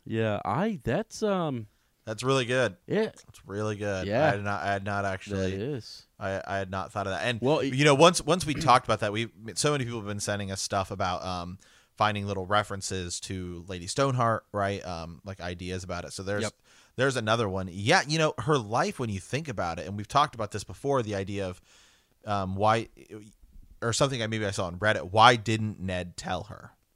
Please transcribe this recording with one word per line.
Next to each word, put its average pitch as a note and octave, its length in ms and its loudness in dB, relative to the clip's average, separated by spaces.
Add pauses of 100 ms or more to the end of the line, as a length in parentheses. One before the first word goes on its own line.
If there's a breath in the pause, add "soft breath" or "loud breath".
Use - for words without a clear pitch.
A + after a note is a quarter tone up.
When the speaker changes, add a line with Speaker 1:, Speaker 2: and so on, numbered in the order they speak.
Speaker 1:
Yeah, A2 400 0
I, D#3+ 380 -2
that's, - 400 -4
um, E3 440 0 (400)
Speaker 2:
That's A2 180 -6
really C3 220 4
good. A#2+ 300 2 (100)
Speaker 1:
Yeah. E3+ 180 0
Speaker 2:
That's - 420 -12
really G#2+ 300 -2
good. G2 300 -2
Speaker 1:
Yeah. A2+ 180 2
Speaker 2:
I D#3 60 6
had G2+ 120 -2
not, G2+ 200 -2
I G2 100 2
had G2 120 -2
not G2+ 200 -2
actually, F#2+ 480 -2
Speaker 1:
That G2 80 -6
is. B2+ 460 -8 (120)
Speaker 2:
I, G2 280 -4
I G2 120 -2
had F#2+ 120 -4
not F#2+ 200 -6
thought G2 160 -4
of F#2+ 60 -2
that. F2 120 -2
And, A#2 160 -2
Speaker 1:
Well, C#3 180 2
y- A#2+ 60 0
Speaker 2:
you C#3 200 2
know, D3 100 8
once, E3 300 8
once E3 220 0
we D3+ 80 -2
talked B2+ 320 6
about A2 140 2
that, G#2 120 0
we, A2 160 -2 (260)
so D3 180 2
many C#3 120 0
people A#2+ 160 -6
have G2+ 80 -8
been G#2 100 -4
sending G2+ 320 -4
us F#2+ 120 -4
stuff G2 280 -2
about, F#2 340 -2
um, F2+ 340 -6 (380 soft breath)
finding G#2 300 2
little F#2+ 200 -4
references F#2+ 760 -2
to F2 480 -8
Lady F2 180 -8
Stoneheart, B2 540 2 (120)
right? G2+ 320 0
Um, E2 400 -10
like, F#2+ 160 -10
ideas F2+ 440 -6
about F2 200 -6
it. D2 100 -12
So G2 80 -8
there's, G2+ 220 -2
Speaker 1:
Yep. G#2 80 -4 (440 soft breath)
Speaker 2:
There's B2+ 200 0
another A2+ 320 2
one. F#2+ 240 -4
Yeah, A#2+ 340 2
you D#3 120 -2
know, D#3 200 2
her C#3 200 2
life, B2 400 -2
when B2 120 -2
you G2 100 -4
think D#3+ 280 -6
about F2+ 300 -4
it, D2+ 80 -8
and G2+ 100 -8
we've G#2 120 -10
talked C#3+ 260 2
about G#2+ 160 -6
this G2+ 140 -6
before, C3+ 380 -2
the G#2 120 -4
idea G2 340 -4
of, F2+ 120 -10 (640 soft breath)
um, G2 300 -2
why, G#2+ 320 4 (920)
or A#2 120 0
something C3+ 300 2
I, A2 40 0
maybe A2 180 -2
I G2 60 0
saw G2 160 -2
on F2 120 -8
Reddit, G2+ 320 0
why A#2 260 10
didn't A2 440 -2
Ned F2+ 360 -4
tell - 280 -6
her? - 280 -16 (240)